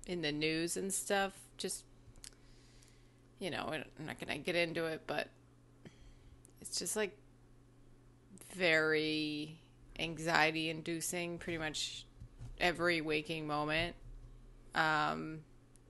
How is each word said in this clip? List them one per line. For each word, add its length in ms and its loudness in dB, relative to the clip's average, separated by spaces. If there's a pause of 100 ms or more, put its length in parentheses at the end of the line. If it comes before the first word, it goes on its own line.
in 160 -2
the 100 2
news 440 2
and 160 -2
stuff. 400 2 (260)
Just, 260 -6 (1500)
you 120 -4
know, 220 -4
I'm 340 -8
not 120 -8
gonna 200 -4
get 180 0
into 300 2
it, 200 -4
but 220 -2 (1300)
it's 180 -6
just, 180 -4
like, 200 -2 (1400)
very 1080 2 (380)
anxiety-inducing 1400 2
pretty 200 -4
much 460 -4 (540)
every 420 4
waking 460 -2
moment, 480 0 (800)
um, 640 2 (500)